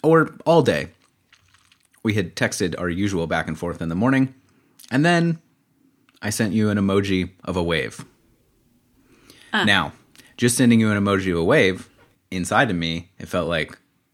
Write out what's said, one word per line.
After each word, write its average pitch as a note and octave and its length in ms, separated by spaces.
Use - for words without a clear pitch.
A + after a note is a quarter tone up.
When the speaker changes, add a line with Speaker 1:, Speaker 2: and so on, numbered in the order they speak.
Speaker 1:
or D#3+ 320
all E3 160
day. D#2+ 260
We G#2+ 120
had F#2 220
texted G2 420
our F2+ 100
usual F2+ 380
back D#2+ 220
and D#2+ 100
forth E2+ 240
in E2 60
the E2 60
morning, C3 400
and C#3+ 140
then E3+ 360
I G#2 80
sent G#2 240
you G#2+ 160
an G#2 80
emoji G2 520
of F2+ 120
a F2+ 60
wave. D#2+ 420
Speaker 2:
Ah. G3+ 120
Speaker 1:
Now, F#2+ 280
just A#2+ 200
sending A#2+ 240
you A2 100
an G2+ 120
emoji F#2+ 300
of E2+ 60
a E2 60
wave, G2 440
inside G#2 400
of F2+ 60
me, E2 420
it - 100
felt E2+ 200
like, D#2+ 300